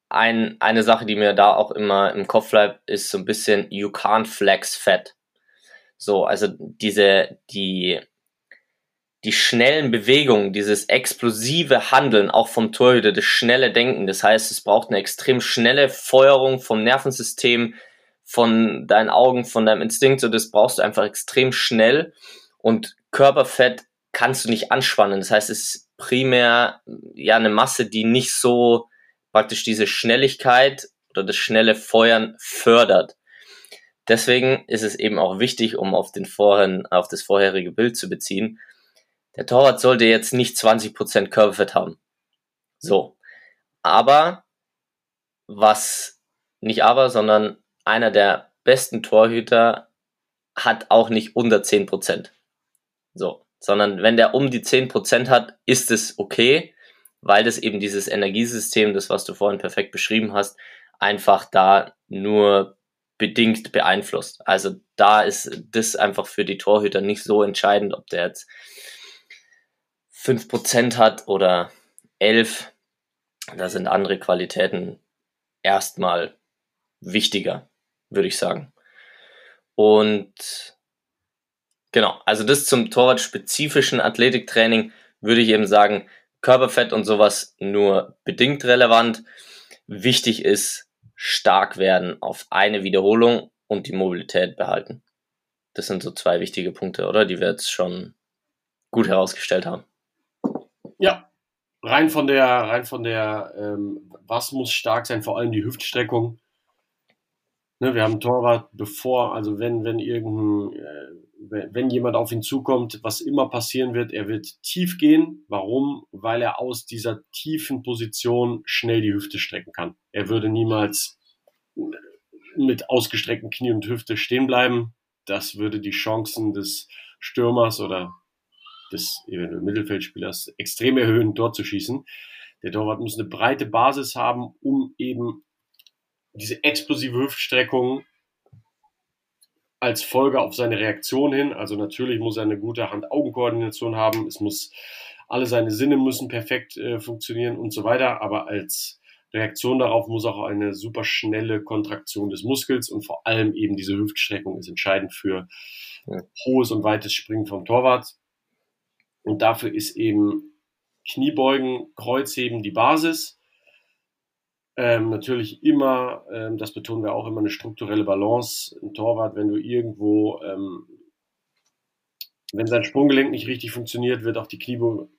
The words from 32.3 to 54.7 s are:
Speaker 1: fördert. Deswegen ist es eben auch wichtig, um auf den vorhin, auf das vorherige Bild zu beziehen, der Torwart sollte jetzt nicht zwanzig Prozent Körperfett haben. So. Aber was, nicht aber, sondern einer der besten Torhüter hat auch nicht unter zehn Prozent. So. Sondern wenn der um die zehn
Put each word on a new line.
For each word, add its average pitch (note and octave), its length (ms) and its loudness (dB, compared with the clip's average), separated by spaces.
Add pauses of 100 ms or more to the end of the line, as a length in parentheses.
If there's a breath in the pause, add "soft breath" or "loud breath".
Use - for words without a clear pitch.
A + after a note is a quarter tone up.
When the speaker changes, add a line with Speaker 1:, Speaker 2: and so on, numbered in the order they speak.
Speaker 1:
fördert. A2+ 800 4 (920 soft breath)
Deswegen B2+ 580 2
ist A2 160 -4
es G#2 120 -4
eben G#2 240 -2
auch F#2 200 0
wichtig, A#2 380 -2
um F#2+ 160 -2
auf F#2 200 -2
den F#2+ 120 -8
vorhin, G2+ 600 2
auf F2+ 240 0
das - 140 -10
vorherige F#2+ 500 0
Bild A#2+ 240 0
zu F#2+ 100 -8
beziehen, G2 500 -6 (760 soft breath)
der - 100 -8
Torwart B2+ 360 6
sollte A#2+ 240 6
jetzt A2+ 280 4
nicht B2 240 0
zwanzig A2 380 2
Prozent G2+ 340 -2
Körperfett G#2 460 2
haben. F2+ 240 -4 (800)
So. - 380 0 (680 soft breath)
Aber C#3+ 600 4 (1000)
was, - 760 2 (400)
nicht A2 220 0
aber, B2 260 6
sondern G#2+ 480 2 (260)
einer A2+ 260 2
der G2+ 440 2 (100)
besten B2 400 2
Torhüter A2+ 840 4 (680)
hat A2+ 340 -2
auch A2+ 200 8
nicht A2 260 -2
unter A2+ 260 4
zehn G2+ 240 2
Prozent. - 460 -4 (840)
So. - 320 -8 (140)
Sondern G2+ 420 0
wenn A2+ 140 4
der A2+ 180 6
um C3+ 160 2
die B2 120 -4
zehn B2+ 260 0